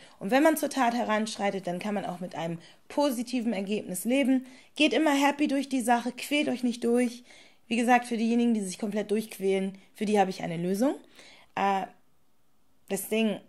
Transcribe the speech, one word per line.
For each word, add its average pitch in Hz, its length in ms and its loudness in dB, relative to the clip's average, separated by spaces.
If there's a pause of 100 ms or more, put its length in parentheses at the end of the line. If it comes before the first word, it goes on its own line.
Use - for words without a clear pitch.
(200)
Und 196 120 -6
wenn 269 120 6
man 320 140 6
zur 294 120 -2
Tat 240 240 2
heranschreitet, 208 760 -2
dann 175 120 -4
kann 202 160 -4
man 180 100 -4
auch 180 140 -8
mit 180 160 -10
einem 170 240 -6 (280)
positiven 240 680 -2
Ergebnis 196 500 -4
leben. 262 420 2 (300)
Geht 294 180 4
immer 294 200 4
happy 285 340 2
durch 269 220 -2
die 262 120 -2
Sache, 240 300 0
quält 294 380 -2
euch 247 140 -2
nicht 233 200 -2
durch. 240 400 0 (440)
Wie 226 100 -2
gesagt, 247 280 4
für 233 120 -4
diejenigen, 233 360 2
die 214 80 0
sich 185 180 -6
komplett 208 320 -4
durchquälen, 196 640 -2 (180)
für 220 100 -4
die 208 140 4
habe 190 120 4
ich 170 120 -8
eine 165 140 -4
Lösung. 196 380 0 (600)
Äh, 196 300 0 (1040)
das 190 180 -4
Ding 220 420 0